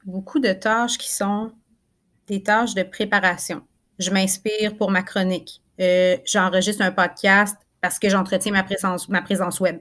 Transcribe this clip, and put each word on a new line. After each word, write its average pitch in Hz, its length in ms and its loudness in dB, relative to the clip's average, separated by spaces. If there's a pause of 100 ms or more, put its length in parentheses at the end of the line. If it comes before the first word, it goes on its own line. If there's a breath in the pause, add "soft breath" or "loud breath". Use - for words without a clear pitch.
beaucoup 190 340 -6
de 214 120 2
tâches 226 440 -2
qui - 160 -8
sont 208 400 -4 (760)
des 196 160 -4
tâches 214 320 0
de 190 80 0
préparation. 190 800 -2 (360)
Je 185 120 -4
m'inspire 208 680 0
pour 196 120 0
ma 190 120 0
chronique. 185 600 -4 (160)
Euh, 180 460 4
j'enregistre 190 580 0
un 185 80 2
podcast 196 640 2 (260)
parce 175 160 -2
que 208 100 2
j'entretiens 190 440 2
ma 190 100 2
présence, 190 480 -4
ma 190 100 0
présence 180 400 -2
web. 170 200 0